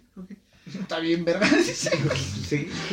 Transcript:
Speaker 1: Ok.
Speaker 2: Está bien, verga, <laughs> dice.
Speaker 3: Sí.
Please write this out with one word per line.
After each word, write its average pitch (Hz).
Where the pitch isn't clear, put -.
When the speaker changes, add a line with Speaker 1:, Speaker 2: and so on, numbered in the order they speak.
Speaker 1:
Ok. 185
Speaker 2:
Está 165
bien, 165
verga, 180
<laughs> -
dice. -
Speaker 3:
Sí. 147